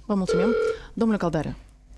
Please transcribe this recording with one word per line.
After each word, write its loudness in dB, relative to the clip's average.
Vă 0
mulțumim. 2
Domnule 2
Caldare, -2